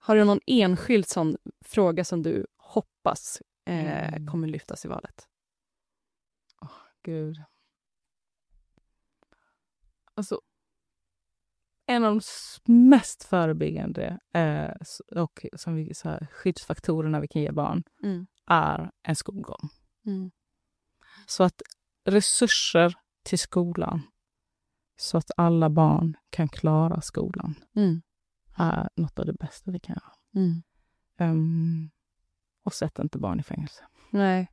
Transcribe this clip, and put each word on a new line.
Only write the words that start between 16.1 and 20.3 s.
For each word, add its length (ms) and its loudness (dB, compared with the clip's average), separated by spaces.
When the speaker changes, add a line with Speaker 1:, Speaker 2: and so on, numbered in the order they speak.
Speaker 2:
skyddsfaktorerna 880 -2
vi 80 -6
kan 140 -2
ge 80 -2
barn 320 -2
Speaker 1:
Mm. 240 -6
Speaker 2:
är 440 0
en 140 -2
skolgång. 520 -12
Speaker 1:
Mm. 240 -8